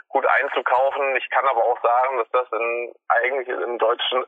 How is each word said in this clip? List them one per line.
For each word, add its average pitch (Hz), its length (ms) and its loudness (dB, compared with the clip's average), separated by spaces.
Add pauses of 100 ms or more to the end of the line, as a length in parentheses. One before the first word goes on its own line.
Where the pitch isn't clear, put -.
gut 131 160 0 (140)
einzukaufen. 135 800 0
Ich - 120 -6
kann 131 200 0
aber 120 160 0
auch 120 160 0
sagen, 127 380 2
dass 113 120 -2
das 127 220 0
in, 117 400 -4 (160)
eigentlich 127 400 0
in 120 300 -4
Deutschen, 120 480 0